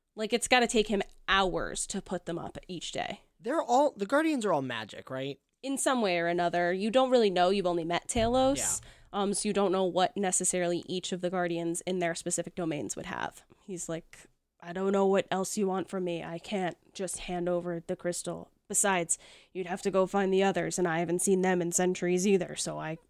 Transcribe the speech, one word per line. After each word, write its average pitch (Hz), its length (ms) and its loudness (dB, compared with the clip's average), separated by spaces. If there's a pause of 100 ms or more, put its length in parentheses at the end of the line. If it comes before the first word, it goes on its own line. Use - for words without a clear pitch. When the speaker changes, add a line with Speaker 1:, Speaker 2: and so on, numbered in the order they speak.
(160)
Speaker 1:
Like, 214 160 -4
it's 240 160 -2
gotta 247 200 6
take 220 220 2
him 202 120 0 (260)
hours 170 600 0
to 190 160 -6
put - 240 -8
them 170 100 -4
up - 300 -10
each 170 240 -10
day. - 300 -6 (200)
Speaker 2:
They're 277 200 -2
all, 262 360 4
the 196 80 -4
Guardians 285 400 0
are 190 80 2
all 143 80 2
magic, 110 480 -8
right? 135 300 -8 (240)
Speaker 1:
In 269 160 -4
some 254 220 2
way 180 180 2
or 170 80 0
another. 175 440 2
You 196 200 -2
don't 262 180 4
really 233 220 4
know. 180 180 4
You've 196 160 0
only 170 180 0
met 170 240 -4
Talos. 262 500 2
Speaker 2:
Yeah. - 300 -4 (240)
Speaker 1:
Um, 196 220 0
so - 140 -2
you 208 60 0
don't 196 180 2
know 190 140 2
what 180 320 2
necessarily 180 680 0
each 180 240 -4
of 180 100 -6
the 180 80 0
Guardians 170 520 -2
in 185 180 -2
their 170 160 0
specific - 380 -4
domains 156 440 -4
would - 80 -8
have. - 380 -8 (220)
He's 175 220 -10
like, - 400 -10 (320)
"I 175 140 -14
don't 190 180 0
know 196 160 4
what 196 240 4
else 185 260 -2
you 202 100 2
want 185 220 -2
from 190 140 -4
me. 170 180 -4
I 165 160 -10
can't 180 400 -4 (160)
just - 260 -6
hand 175 280 -4
over 175 400 -2
the 185 80 -2
crystal. 175 560 -6 (160)
Besides, 190 500 2 (360)
you'd 180 140 -6
have 185 160 -6
to 196 80 0
go 185 140 6
find 190 280 2
the 190 100 6
others, 175 340 0
and 180 100 2
I 165 120 2
haven't 175 220 0
seen 185 220 4
them 185 180 4
in 170 100 -2
centuries 180 560 2
either, 175 300 2
so 151 200 -4
I, 156 200 -8 (120)